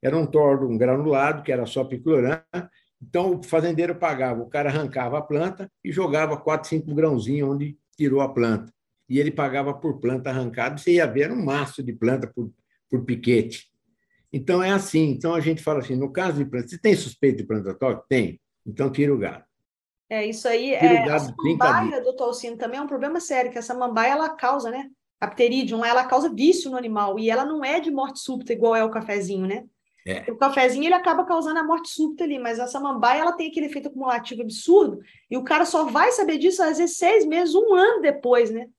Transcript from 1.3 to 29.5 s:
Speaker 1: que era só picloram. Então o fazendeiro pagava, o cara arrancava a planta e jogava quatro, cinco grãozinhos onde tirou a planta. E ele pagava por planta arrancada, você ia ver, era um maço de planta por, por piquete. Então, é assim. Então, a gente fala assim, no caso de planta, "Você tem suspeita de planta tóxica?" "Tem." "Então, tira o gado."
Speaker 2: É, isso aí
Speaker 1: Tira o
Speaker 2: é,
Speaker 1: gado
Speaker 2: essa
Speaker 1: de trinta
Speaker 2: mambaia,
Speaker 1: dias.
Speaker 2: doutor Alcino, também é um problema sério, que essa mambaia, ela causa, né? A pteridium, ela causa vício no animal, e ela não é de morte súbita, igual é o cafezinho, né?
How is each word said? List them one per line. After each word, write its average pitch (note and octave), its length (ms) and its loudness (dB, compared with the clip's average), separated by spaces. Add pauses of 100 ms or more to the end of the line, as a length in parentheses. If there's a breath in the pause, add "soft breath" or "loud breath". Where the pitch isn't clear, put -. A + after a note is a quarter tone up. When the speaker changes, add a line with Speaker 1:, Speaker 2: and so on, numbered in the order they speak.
Speaker 1:
que C#3+ 100 -4
era B2 140 0
só - 180 -4
picloram. C3+ 560 0 (640 soft breath)
Então F3+ 380 -2
o F3+ 40 -16
fazendeiro E3 520 0
pagava, C3 460 -2
o A#2+ 80 -10
cara D3 200 -2
arrancava C3+ 480 -4
a D3 40 -4
planta F#3 500 -4 (120)
e F#3 80 -8
jogava D#3 460 0
quatro, D#3 320 -2
cinco D#3 240 -4
grãozinhos C#3+ 560 0
onde C#3+ 260 -4 (220)
tirou C#3 240 2
a C3 80 0
planta. A#2 420 0 (380)
E B2+ 100 2
ele D3 120 0
pagava C#3 420 -2
por C#3+ 260 -6
planta C3 300 -2
arrancada, B2+ 480 -4
você F3 160 2
ia E3+ 140 4
ver, A#2+ 140 0
era D#3+ 120 0
um B3 100 -2
maço C#3 380 -4
de A#2+ 120 -6
planta A#2+ 340 0
por, A2+ 240 -8 (380)
por A#2+ 160 -2
piquete. A#2+ 680 0 (640)
Então, F3 280 0
é F#3 100 0
assim. E3+ 380 2
Então, E3 240 -2
a E3 60 0
gente D#3+ 240 -2
fala D3+ 160 0
assim, B2+ 160 -4
no C3+ 160 -4
caso E3+ 320 -2
de - 20 -2
planta, B2 220 -6
"Você F3 100 -14
tem G#3+ 160 4
suspeita C3 440 0
de G#2 80 -8
planta G2 280 -4
tóxica?" A#2+ 360 -2
"Tem." G#2+ 320 0 (240)
"Então, C3 260 -4
tira C#3+ 220 2
o B2+ 40 0
gado." F#2 280 -6 (640)
Speaker 2:
É, A3 160 -4
isso A3 220 -8
aí A#3+ 300 0
Speaker 1:
Tira - 160 6
o A#3 40 6
Speaker 2:
é, - 80 2
Speaker 1:
gado D3 60 -2
Speaker 2:
essa D3+ 200 0
Speaker 1:
de G#2+ 60 -14
trinta - 280 2
Speaker 2:
mambaia, E4+ 260 2
Speaker 1:
dias. C4 120 -4
Speaker 2:
doutor B3+ 220 -2
Alcino, A#3 320 -8
também A#3+ 220 -6
é - 20 -6
um D4 60 -8
problema C#4+ 340 -4
sério, B3+ 280 -2
que B3 80 -10
essa A#3 160 -8
mambaia, A#3+ 380 0
ela D#4 180 0
causa, C4+ 400 -2
né? C4+ 200 -10 (300)
A - 80 -4
pteridium, A#3 560 0
ela A#3+ 200 2
causa C4 260 2
vício C#4+ 400 2
no C4 80 -6
animal, G#3+ 400 -2
e A3 120 0
ela B3 160 0
não D4+ 180 -6
é D4 160 0
de D#4+ 100 -4
morte C4+ 300 -4
súbita, B3+ 320 -8
igual A3+ 240 2
é A3 80 2
o A3 80 0
cafezinho, G3 560 -4
né? G#3 160 -4 (420)